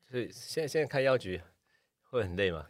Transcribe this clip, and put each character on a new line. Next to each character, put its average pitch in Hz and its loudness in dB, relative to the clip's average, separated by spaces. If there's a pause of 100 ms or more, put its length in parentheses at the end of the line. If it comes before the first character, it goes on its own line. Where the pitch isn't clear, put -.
(120)
所 127 -4
以 110 -4
现 - -6
在， 147 -2
现 156 0
在 147 2
开 139 0
药 131 6
局 90 -6 (600)
会 123 0
很 90 -2
累 95 4
吗？ 76 -6